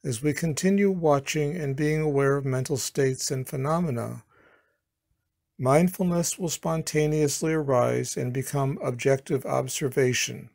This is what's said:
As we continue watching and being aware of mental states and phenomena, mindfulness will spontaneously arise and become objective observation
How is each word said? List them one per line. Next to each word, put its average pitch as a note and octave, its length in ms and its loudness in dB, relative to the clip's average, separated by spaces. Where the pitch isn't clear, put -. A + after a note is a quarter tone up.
As B2 160 -4
we D3 120 2
continue F#3+ 580 2
watching D3+ 640 2
and C#3 220 -2
being D#3 240 2
aware C#3 340 4
of C#3+ 80 -4
mental C3 320 -2
states C3 560 -2
and C3 160 -4
phenomena, C3 800 -2
mindfulness E3+ 800 2
will E3+ 120 -4
spontaneously D#3 1040 0
arise B2 640 2
and B2 160 -4
become C3+ 500 -2
objective C3 600 0
observation C3 1080 -2